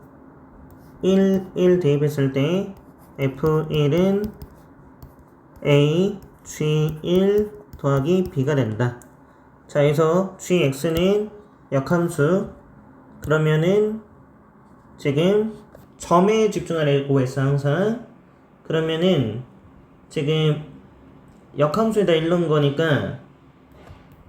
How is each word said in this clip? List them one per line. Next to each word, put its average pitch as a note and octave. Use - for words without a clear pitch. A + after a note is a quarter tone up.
일, F#3+
일 F3+
대입했을 C#3+
때 F3
에프 D#3
일은 E3+
A D3+
지 D3+
일 G3
더하기 D3
B가 C#3
된다. A#2+
자, D3
여기서 D#3+
지엑스는 F3
역함수. E3+
그러면은 D#3+
지금 F#3+
점에 G#3
집중하려고 C#3+
했어, C3
항상. C#3+
그러면은 D#3+
지금 D#3
역함수에다 G3
일 D#3+
넣은 F3
거니까 C#3+